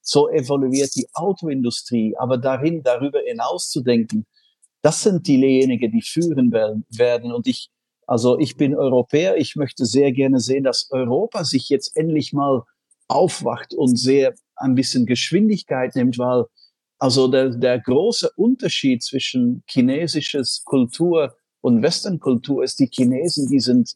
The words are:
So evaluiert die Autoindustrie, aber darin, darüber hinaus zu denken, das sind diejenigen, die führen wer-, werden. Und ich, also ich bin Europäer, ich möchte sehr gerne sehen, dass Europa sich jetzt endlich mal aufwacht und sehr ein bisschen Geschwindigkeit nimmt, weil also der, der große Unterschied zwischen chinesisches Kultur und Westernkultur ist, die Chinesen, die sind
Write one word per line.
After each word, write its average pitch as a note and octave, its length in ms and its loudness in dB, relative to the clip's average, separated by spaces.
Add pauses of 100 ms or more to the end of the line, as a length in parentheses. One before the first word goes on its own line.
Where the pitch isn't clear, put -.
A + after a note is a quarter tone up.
So D3 280 2
evaluiert C#3 640 0
die C3 180 -2
Autoindustrie, C3+ 1040 -2
aber B2+ 220 -2
darin, C3+ 440 -2
darüber C3+ 420 0
hinaus B2 440 -6
zu D3 120 -4
denken, A#2 440 0 (560)
das D3+ 220 0
sind F#3 240 2
diejenigen, C3 640 4
die A2+ 100 0
führen C#3+ 500 0
wer-, A2 240 0 (140)
werden. A#2+ 420 0
Und A#2+ 140 -6
ich, - 240 -6 (380)
also B2 320 2
ich C#3 180 -2
bin C#3+ 180 0
Europäer, D3 600 0
ich D3 180 -4
möchte C#3+ 300 -4
sehr C3+ 260 2
gerne C3+ 280 2
sehen, C3 240 0
dass B2+ 260 -2
Europa C#3 540 -2
sich C3 260 -2
jetzt - 260 -2
endlich D#3 380 -2
mal C#3 300 0 (440)
aufwacht - 680 -2
und B2+ 200 2
sehr C3 380 2 (220)
ein - 180 -2
bisschen B2+ 320 0
Geschwindigkeit C#3+ 920 0
nimmt, B2 220 0
weil B2 280 0 (520)
also C3 300 2
der, C3 220 2
der B2 300 0
große E3 560 0
Unterschied F3 680 0
zwischen B2+ 640 -2
chinesisches C#3 1000 -2
Kultur D3 680 0 (260)
und A#2 220 2
Westernkultur C#3+ 800 -2
ist, - 160 -6
die C3+ 120 2
Chinesen, E3 580 0
die C#3 100 4
sind B2 360 2